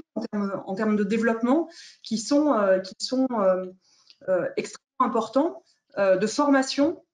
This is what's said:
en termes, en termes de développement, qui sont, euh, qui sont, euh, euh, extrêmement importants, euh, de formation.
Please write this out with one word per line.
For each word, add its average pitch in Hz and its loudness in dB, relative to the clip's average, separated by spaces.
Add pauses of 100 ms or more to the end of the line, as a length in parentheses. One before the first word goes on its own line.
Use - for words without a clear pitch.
(160)
en 220 -6
termes, 202 -6
en 190 -8
termes 214 0
de 208 2
développement, 233 0 (360)
qui 220 -6
sont, 285 2
euh, 196 2
qui - -12
sont, 262 -2
euh, 185 0 (640)
euh, 180 0
extrêmement - -8 (140)
importants, 240 0 (340)
euh, 196 4
de 208 0
formation. 277 2 (100)